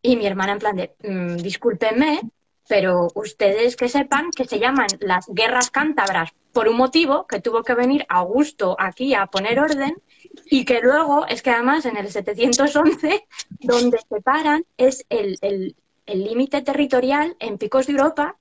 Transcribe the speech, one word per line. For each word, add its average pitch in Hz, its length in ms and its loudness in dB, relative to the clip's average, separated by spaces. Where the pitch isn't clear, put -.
Y 247 140 4
mi 220 100 -4
hermana 196 280 -2
en 202 60 -6
plan 208 160 -2
de, 180 280 -8
"Mm, 180 340 -6
discúlpenme, 220 840 0
pero 185 480 2
ustedes 214 600 0
que 247 140 -2
sepan 285 420 0
que 254 140 -4
se 233 140 -6
llaman 269 280 2
las 190 260 -2
guerras 233 440 0
cántabras 202 600 -2
por 220 140 2
un 233 100 2
motivo, 277 500 2
que 196 140 -6
tuvo 226 220 -2
que 247 120 -2
venir 254 340 2
Augusto 185 680 0
aquí 247 340 -2
a 196 140 0
poner 214 320 -2
orden, 294 420 -2
y 262 160 2
que 240 160 2
luego, 285 460 4
es 233 140 -6
que - 100 -2
además 262 340 2
en 226 120 -4
el 202 120 -8
setecientos 240 680 0
once, 320 520 2
donde 240 400 2
separan 294 560 0
es 262 320 2
el, 202 320 -2
el, 196 340 -4
el 196 180 -4
límite 254 380 -2
territorial 277 800 0
en 214 180 -8
Picos 262 300 0
de 285 60 -2
Europa 294 480 0